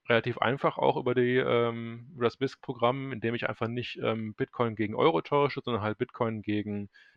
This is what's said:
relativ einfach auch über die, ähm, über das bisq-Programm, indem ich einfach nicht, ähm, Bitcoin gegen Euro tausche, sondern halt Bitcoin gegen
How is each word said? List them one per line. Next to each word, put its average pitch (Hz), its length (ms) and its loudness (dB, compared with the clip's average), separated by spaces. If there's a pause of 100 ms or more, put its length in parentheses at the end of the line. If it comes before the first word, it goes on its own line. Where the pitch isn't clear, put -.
relativ 117 300 2
einfach 135 400 0
auch 135 220 4
über 123 160 0
die, 123 220 4
ähm, 120 800 0
über 120 100 -2
das 113 120 2
bisq-Programm, 135 720 -2
indem 113 240 -2
ich - 140 -4
einfach 117 200 -2
nicht, 120 340 -6
ähm, 110 320 -2
Bitcoin 117 400 -2
gegen 107 200 -2
Euro 156 280 2
tausche, 143 420 0
sondern 113 180 -2
halt 107 140 -2
Bitcoin 110 460 -2
gegen 104 480 -2 (260)